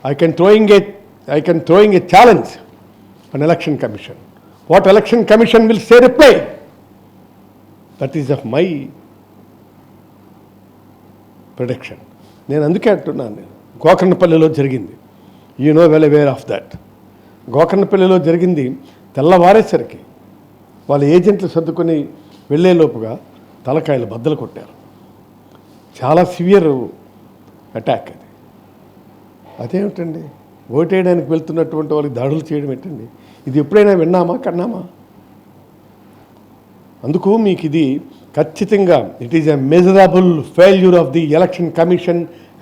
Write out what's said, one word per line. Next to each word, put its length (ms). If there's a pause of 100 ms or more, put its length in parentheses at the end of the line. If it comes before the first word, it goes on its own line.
I 80
can 180
throwing 380
a, 100 (580)
I 20
can 200
throwing 300
a 100
challenge 480 (880)
on 60
election 380
commission. 380 (560)
What 200
election 400
commission 380
will 100 (120)
say 160
reply? 380 (1500)
That 200
is 140
of 60 (140)
my 100 (3000)
prediction. 420 (520)
నేను 180
అందుకే 260
అంటున్నాను, 440
నేను 140 (320)
గోకర్ణపల్లిలో 640 (100)
జరిగింది. 360 (680)
You 120
know 160
well 160
aware 280
of 60 (100)
that. 160 (880)
గోకర్ణపల్లిలో 600 (120)
జరిగింది, 360 (520)
తెల్లవారేసరికి 840 (880)
వాళ్ళ 140 (120)
ఏజెంట్లు 400
సర్దుకొని 420 (560)
వెళ్ళే 280
లోపుగా 320 (540)
తలకాయలు 480
బద్దలు 280
కొట్టారు. 320 (1300)
చాలా 240 (100)
సివియర్ 360 (1080)
అటాక్ 360
అది. 120 (1400)
అదేమిటండి, 580 (560)
ఓటేయడానికి 560
వెళ్తున్నటువంటి 600
వాళ్ళకి 220
దాడులు 320
చేయడం 240
ఏంటండి? 320 (420)
ఇది 160
ఎప్పుడైనా 380
విన్నామా, 340 (120)
కన్నామా? 340 (2250)
అందుకు 260 (160)
మీకు 240
ఇది 160 (500)
ఖచ్చితంగా 640 (260)
it 140
is 160
a 40 (140)
miserable 580 (260)
failure 460
of 40 (100)
the 60 (140)
election 300 (120)
commission 380 (460)